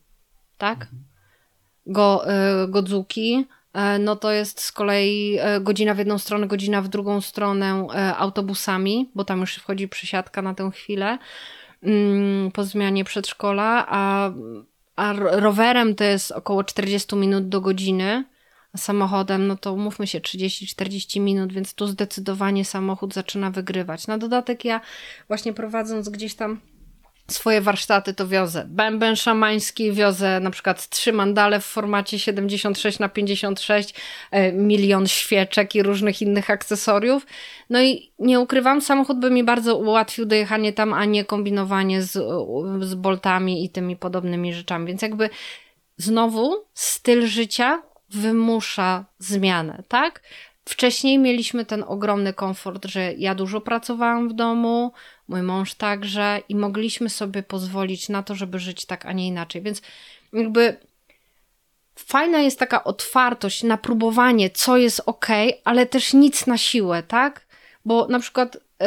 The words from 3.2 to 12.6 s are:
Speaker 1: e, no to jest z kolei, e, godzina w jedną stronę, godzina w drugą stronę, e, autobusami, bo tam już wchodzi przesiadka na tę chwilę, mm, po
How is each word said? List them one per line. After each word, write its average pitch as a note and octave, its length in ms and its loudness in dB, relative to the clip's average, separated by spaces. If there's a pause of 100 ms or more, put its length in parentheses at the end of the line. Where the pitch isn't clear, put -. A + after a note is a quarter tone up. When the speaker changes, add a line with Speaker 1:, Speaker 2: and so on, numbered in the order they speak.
Speaker 1:
e, G3+ 260 0
no G#3 160 2
to G#3+ 160 -2
jest G#3 300 -4
z - 100 -6
kolei, G#3 680 0
e, G#3 220 2
godzina G#3 320 2
w G3 40 0
jedną G#3 200 0
stronę, G#3 300 -2
godzina G3+ 340 0
w F#3+ 60 -6
drugą G3+ 340 -2
stronę, G3 760 -2
e, F#3+ 200 0
autobusami, G3 1000 -2
bo G3 80 -4
tam F#3 160 -2
już F#3 160 -4
wchodzi G3 320 -6
przesiadka - 540 -6
na F#3+ 120 -4
tę F#3+ 200 -4
chwilę, G3+ 440 -4 (680)
mm, G3+ 680 2
po G3+ 120 -4